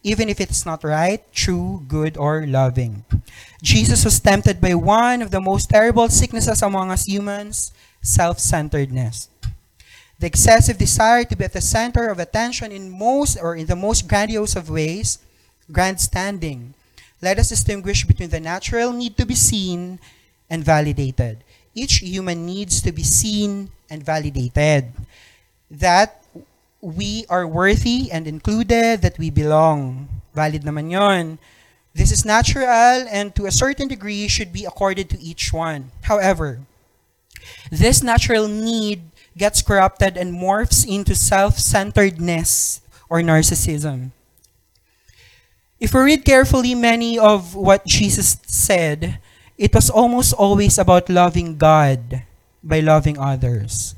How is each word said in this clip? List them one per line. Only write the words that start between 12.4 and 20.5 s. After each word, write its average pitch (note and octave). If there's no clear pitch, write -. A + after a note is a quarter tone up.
in F#3+
most, A#3+
or E3
in D#3+
the F3
most G3+
grandiose G#3+
of D#3+
ways, D#3+
grandstanding. F3
Let F#3+
us -
distinguish G3+
between F3
the D#3+
natural A#3
need A#3+
to A#3+
be B3
seen F#3
and E3